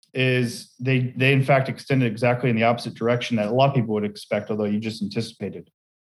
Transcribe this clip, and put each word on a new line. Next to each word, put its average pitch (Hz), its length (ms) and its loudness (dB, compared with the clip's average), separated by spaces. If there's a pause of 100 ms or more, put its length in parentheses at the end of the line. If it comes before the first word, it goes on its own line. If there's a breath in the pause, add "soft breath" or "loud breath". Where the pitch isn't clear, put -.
(120)
is 127 680 -2
they, 127 380 0
they 131 160 4
in 135 100 4
fact 131 260 2
extend 131 340 0
it 120 40 2
exactly 123 440 0
in 113 40 2
the 110 80 2
opposite 117 320 0
direction 120 420 0
that 104 120 0
a - 20 -4
lot 131 200 4
of 127 40 -6
people 110 200 0
would 104 100 0
expect, 104 460 -6
although 107 140 -2
you 104 140 0
just 110 240 -6
anticipated, 95 680 -8 (320)